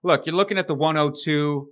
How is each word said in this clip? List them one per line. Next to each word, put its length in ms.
look, 220
you're 100
looking 220
at 100
the 60
one 220
oh 160
two 600